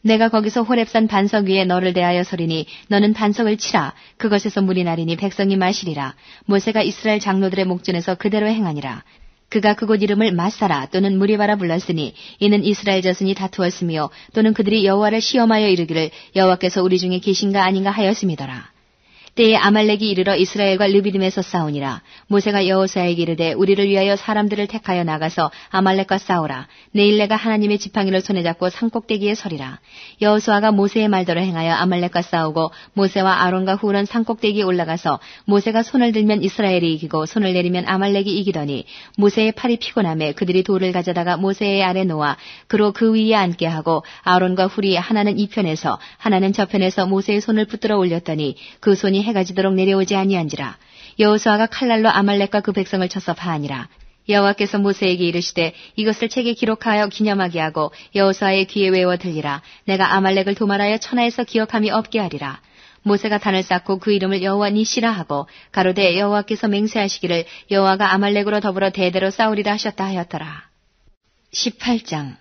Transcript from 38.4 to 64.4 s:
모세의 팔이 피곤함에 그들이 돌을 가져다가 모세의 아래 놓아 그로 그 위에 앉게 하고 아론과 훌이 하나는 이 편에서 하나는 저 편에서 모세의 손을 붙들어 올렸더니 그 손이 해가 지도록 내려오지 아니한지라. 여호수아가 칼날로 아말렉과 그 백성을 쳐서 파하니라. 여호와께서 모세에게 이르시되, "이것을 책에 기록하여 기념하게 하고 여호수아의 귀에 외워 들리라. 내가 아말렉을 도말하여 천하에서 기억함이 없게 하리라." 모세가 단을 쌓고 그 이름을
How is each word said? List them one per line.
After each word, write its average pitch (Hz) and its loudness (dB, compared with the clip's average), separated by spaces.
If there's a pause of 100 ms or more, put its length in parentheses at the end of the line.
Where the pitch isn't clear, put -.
모세의 214 2
팔이 233 -2
피곤함에 160 -2
그들이 180 0
돌을 190 0
가져다가 175 -2
모세의 196 0
아래 185 0
놓아 151 -2 (280)
그로 208 2
그 220 2
위에 220 2
앉게 175 0
하고 160 -2 (200)
아론과 185 2
훌이 196 0
하나는 208 0
이 208 0
편에서 160 -4 (180)
하나는 196 2
저 202 0
편에서 185 0
모세의 196 0
손을 214 0
붙들어 214 -2
올렸더니 165 -2 (240)
그 202 4
손이 196 0
해가 202 0
지도록 190 0
내려오지 190 2
아니한지라. 180 -2 (420)
여호수아가 214 4
칼날로 226 0
아말렉과 202 2
그 208 -2
백성을 185 -2
쳐서 180 -6
파하니라. 147 -8 (400)
여호와께서 202 2
모세에게 190 0
이르시되, 170 -2 (240)
"이것을 220 -2
책에 233 -2
기록하여 214 0
기념하게 196 -2
하고 156 -4 (240)
여호수아의 190 2
귀에 196 0
외워 180 2
들리라. 151 -6 (200)
내가 190 2
아말렉을 190 2
도말하여 202 0
천하에서 240 -2
기억함이 220 -2
없게 220 -2
하리라." 147 -8 (420)
모세가 208 0
단을 190 0
쌓고 185 -2
그 208 0
이름을 190 0